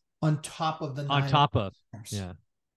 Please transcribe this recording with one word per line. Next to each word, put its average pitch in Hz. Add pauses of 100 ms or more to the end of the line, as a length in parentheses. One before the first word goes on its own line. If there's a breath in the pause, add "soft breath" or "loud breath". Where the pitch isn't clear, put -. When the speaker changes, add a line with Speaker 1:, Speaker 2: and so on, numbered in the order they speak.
(220)
Speaker 1:
on 151
top 160
of 139
the 143
Speaker 2:
On 139
Speaker 1:
nine 139
Speaker 2:
top 143
of, 101 (220)
Speaker 1:
hours. 104
Speaker 2:
yeah. 98 (440)